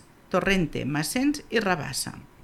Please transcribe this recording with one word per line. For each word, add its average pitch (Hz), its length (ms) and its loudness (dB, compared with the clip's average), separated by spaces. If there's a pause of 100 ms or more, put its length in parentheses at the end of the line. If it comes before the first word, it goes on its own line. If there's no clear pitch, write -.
(300)
Torrente, 185 540 2
Massens 160 680 0
i - 80 0
Rabassa, 170 560 -2 (300)